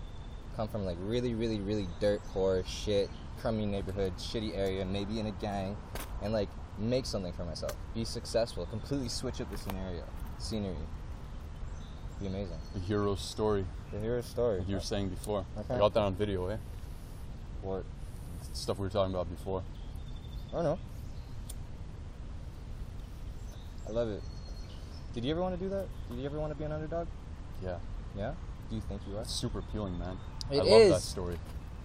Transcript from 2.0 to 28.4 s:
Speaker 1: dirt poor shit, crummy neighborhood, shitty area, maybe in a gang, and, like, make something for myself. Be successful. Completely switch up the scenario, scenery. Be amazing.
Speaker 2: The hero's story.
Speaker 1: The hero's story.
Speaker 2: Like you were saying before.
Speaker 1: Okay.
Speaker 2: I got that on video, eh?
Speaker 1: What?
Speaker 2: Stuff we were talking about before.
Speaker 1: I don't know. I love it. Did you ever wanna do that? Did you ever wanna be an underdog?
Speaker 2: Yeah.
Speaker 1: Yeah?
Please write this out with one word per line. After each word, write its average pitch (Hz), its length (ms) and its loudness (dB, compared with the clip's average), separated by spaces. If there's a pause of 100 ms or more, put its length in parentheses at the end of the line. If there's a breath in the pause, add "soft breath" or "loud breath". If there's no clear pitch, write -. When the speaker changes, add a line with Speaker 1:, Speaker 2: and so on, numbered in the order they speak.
Speaker 1:
dirt 104 200 6 (140)
poor 95 320 4
shit, 101 420 2 (320)
crummy 110 240 2
neighborhood, 98 540 2
shitty 110 360 -2
area, 95 300 2
maybe 101 360 0
in 107 40 0
a 107 80 0
gang, 98 420 0 (460)
and, 107 140 2
like, 101 160 4 (280)
make 123 260 4
something 92 300 0
for - 100 -4
myself. 78 300 -2 (200)
Be 113 120 0
successful. 113 600 0
Completely 120 440 0
switch - 320 -2
up 85 80 -4
the - 80 -4
scenario, 92 440 -2 (360)
scenery. 101 360 0 (1400)
Be 101 80 -4
amazing. 95 300 -2 (160)
Speaker 2:
The 101 80 -2
hero's 101 400 4
story. 104 460 4 (260)
Speaker 1:
The 101 60 -4
hero's 117 260 2
story. 117 360 4
Speaker 2:
Like 90 80 0
you 98 80 2
were 90 40 0
saying 101 300 0
before. 98 340 0 (140)
Speaker 1:
Okay. 113 160 -2
Speaker 2:
I - 40 2
got 101 140 10
that 113 80 6
on 101 140 4
video, 95 320 2
eh? 104 100 0 (1040)
Speaker 1:
What? 95 240 -2 (680)
Speaker 2:
Stuff 101 240 0
we 98 80 0
were 92 40 -2
talking 95 220 4
about 87 160 2
before. 90 340 -2 (880)
Speaker 1:
I 135 60 -4
don't 170 80 2
know. 151 140 2 (3000)
I 101 60 -4
love 117 160 2
it. 98 140 -2 (920)
Did 113 100 -2
you 135 80 2
ever 165 80 0
wanna 185 160 0
do 190 120 -2
that? 190 180 -2 (220)
Did 120 100 -4
you 131 80 -2
ever 143 120 -2
wanna 151 160 -2
be 147 100 -4
an 151 80 0
underdog? 156 340 -2 (560)
Speaker 2:
Yeah. 90 160 -2 (380)
Speaker 1:
Yeah? 110 160 0 (360)